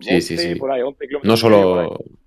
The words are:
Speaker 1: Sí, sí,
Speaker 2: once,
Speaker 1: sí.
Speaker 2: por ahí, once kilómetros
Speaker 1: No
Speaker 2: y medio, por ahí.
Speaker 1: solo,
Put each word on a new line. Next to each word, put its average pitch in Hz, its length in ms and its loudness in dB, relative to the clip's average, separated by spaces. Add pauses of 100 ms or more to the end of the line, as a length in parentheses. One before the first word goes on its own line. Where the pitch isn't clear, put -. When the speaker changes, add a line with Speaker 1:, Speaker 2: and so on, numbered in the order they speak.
Speaker 1:
Sí, - 180 0
sí, - 140 -6
Speaker 2:
once, 85 200 -4
Speaker 1:
sí. 71 60 -8
Speaker 2:
por 135 120 -6
ahí, 127 100 -4
once 139 260 -8
kilómetros 113 360 0
Speaker 1:
No 117 40 4
Speaker 2:
y 110 40 6
medio, 98 180 6
por 87 100 0
ahí. 85 80 -2
Speaker 1:
solo, - 120 -10 (280)